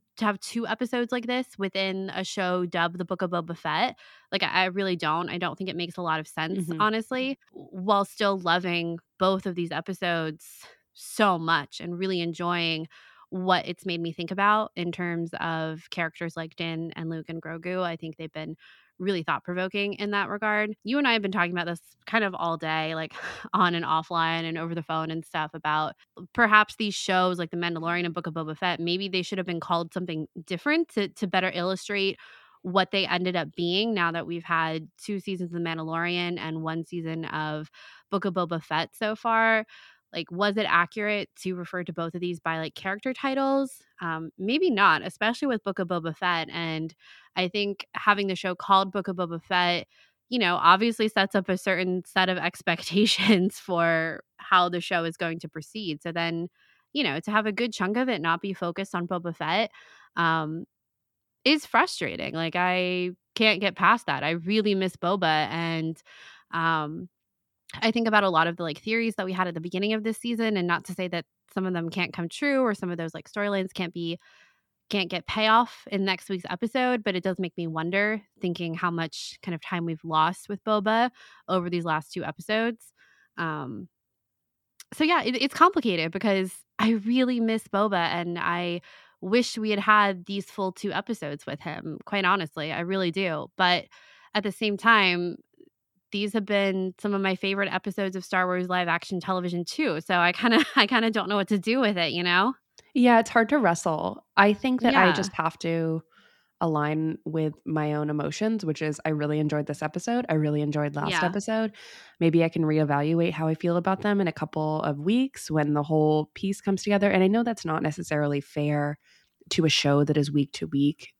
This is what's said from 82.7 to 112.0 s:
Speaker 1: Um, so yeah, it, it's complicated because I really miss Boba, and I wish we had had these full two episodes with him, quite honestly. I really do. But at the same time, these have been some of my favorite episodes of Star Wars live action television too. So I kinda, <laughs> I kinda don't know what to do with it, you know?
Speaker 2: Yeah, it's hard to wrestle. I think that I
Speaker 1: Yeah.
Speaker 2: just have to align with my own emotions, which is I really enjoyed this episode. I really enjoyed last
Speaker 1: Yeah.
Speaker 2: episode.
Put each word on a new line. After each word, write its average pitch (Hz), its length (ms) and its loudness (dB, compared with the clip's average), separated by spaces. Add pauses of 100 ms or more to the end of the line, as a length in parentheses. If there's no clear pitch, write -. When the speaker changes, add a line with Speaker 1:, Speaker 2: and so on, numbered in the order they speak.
Speaker 1:
Um, 151 500 -6 (1040)
so 311 120 0
yeah, 311 180 4
it, 247 180 -2
it's 269 140 0
complicated 208 580 4
because 196 400 0 (260)
I 220 120 4
really 240 500 2
miss 220 280 0
Boba, 202 260 2 (160)
and 170 280 -4
I 175 440 -2 (380)
wish 233 360 2
we 214 140 -2
had 202 80 2
had 202 480 4
these 196 240 -6
full 190 220 -4
two 196 200 -6
episodes 165 540 -6
with 147 140 -8
him, 156 440 -10
quite 196 200 -2
honestly. 165 480 0
I - 80 -4
really 185 320 0
do. 175 340 -2 (100)
But 180 300 4 (480)
at 208 80 2
the 202 100 -4
same 208 240 0
time, 180 600 6 (720)
these 202 240 -2
have 214 100 0
been 190 540 2
some 208 160 -2
of 196 80 0
my 190 140 2
favorite 196 360 -2
episodes 190 440 -4
of 185 80 -8
Star 185 220 2
Wars 180 220 0
live 180 200 0
action 170 320 -2
television 175 440 -2
too. 190 360 -2
So 185 160 -2
I 175 160 4
kinda, 233 260 4
<laughs> - 180 0
I 214 100 6
kinda 226 240 2
don't 202 180 -2
know 208 80 2
what 196 120 0
to 208 100 2
do 226 220 2
with 208 160 2
it, 165 160 0
you 175 100 -2
know? 185 320 4 (400)
Speaker 2:
Yeah, 240 260 8
it's 226 100 0
hard 226 200 6
to 294 80 6
wrestle. 165 680 0 (100)
I 202 160 8
think 254 300 0
that 233 120 6
I 185 120 8
Speaker 1:
Yeah. 165 60 8
Speaker 2:
just 185 220 -2
have 160 260 -2
to 165 420 0 (580)
align 156 640 0
with 156 300 -2 (120)
my 151 280 0
own 151 140 -2
emotions, 156 560 -2
which 156 180 -2
is 151 220 -4
I 160 40 0
really 151 320 0
enjoyed 151 260 0
this 147 160 -6
episode. 233 460 -4
I 160 60 0
really 151 260 2
enjoyed 147 340 -2
last 151 160 -2
Speaker 1:
Yeah. 170 140 2
Speaker 2:
episode. 214 480 -2 (480)